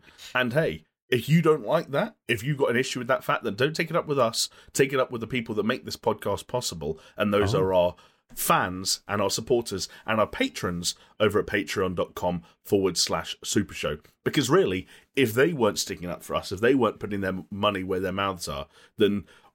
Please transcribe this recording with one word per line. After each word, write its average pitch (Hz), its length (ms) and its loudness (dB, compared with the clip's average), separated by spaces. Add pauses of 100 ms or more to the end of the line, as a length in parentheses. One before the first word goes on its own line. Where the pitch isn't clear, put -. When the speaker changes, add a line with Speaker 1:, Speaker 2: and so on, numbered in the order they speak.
(160)
Speaker 1:
<laughs> - 180 -10
And 123 200 0
hey, 143 300 0 (260)
if 123 180 0
you 160 140 6
don't 151 240 4
like 151 240 0
that, 175 260 -2 (120)
if 113 140 -2
you've 143 140 -2
got 131 140 4
an 117 80 2
issue 131 200 -2
with 120 100 -4
that 127 160 0
fact, 143 200 -2
then 113 100 -2
don't 147 220 0
take 165 140 -4
it 165 60 -2
up 151 100 0
with 143 120 -2
us. 117 300 2 (240)
Take 139 220 2
it 131 60 2
up 123 100 -2
with 117 100 -6
the 113 60 -6
people 117 300 -6
that 101 100 2
make 127 180 -2
this 107 140 -8
podcast 101 480 -2
possible, 78 520 -6 (200)
and 104 140 0
those 101 220 4
Speaker 2:
Oh. 95 60 2
Speaker 1:
are 95 140 2
our 87 200 4 (400)
fans 95 720 0
and 101 140 -2
our 101 80 2
supporters 113 640 -2 (160)
and 110 120 0
our 101 80 4
patrons 87 680 -4 (260)
over 104 180 4
at 90 80 2
patreon 95 480 -2
dot 90 200 -4
com 87 280 -4 (220)
forward 95 320 2
slash - 480 -2
super - 300 -2
show. 73 240 -4 (260)
Because 127 240 2
really, 127 380 2 (280)
if 120 200 2
they 147 180 4
weren't 110 260 2
sticking 87 300 -6
up - 140 -8
for - 120 -6
us, - 160 -4
if 95 100 -6
they 123 140 6
weren't 113 240 2
putting 101 220 -6
their 92 200 -2 (100)
money 101 340 0
where 92 160 -2
their 95 120 -2
mouths 98 360 -2
are, 71 200 -8 (280)
then 101 280 2 (300)